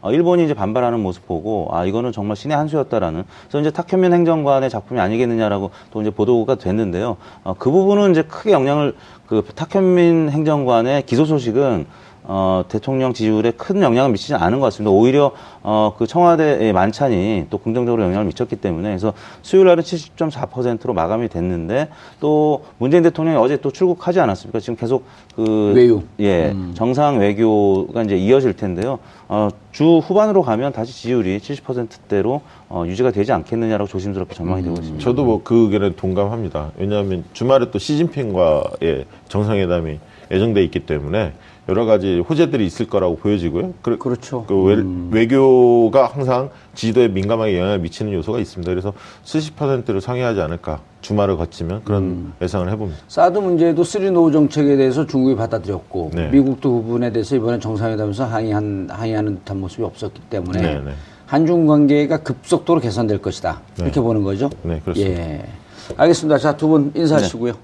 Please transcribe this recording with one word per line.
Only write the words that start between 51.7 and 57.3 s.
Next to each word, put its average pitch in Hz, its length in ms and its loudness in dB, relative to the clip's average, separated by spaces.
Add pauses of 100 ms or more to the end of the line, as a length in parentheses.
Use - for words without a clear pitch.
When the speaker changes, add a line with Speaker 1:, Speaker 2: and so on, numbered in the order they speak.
Speaker 3:
그런 101 180 -2
Speaker 2:
음. 90 380 -6
Speaker 3:
예상을 90 280 -4
해봅니다. 101 380 -6
Speaker 2:
사드 175 300 2
문제도 170 480 2
쓰리 196 260 -2
노 170 180 4
정책에 143 460 2
대해서 135 320 2
중국이 131 300 2
받아들였고 95 760 -6
Speaker 3:
네. 82 180 -2
Speaker 2:
미국도 135 380 2
그 120 120 0
부분에 117 320 -4
대해서 113 240 -2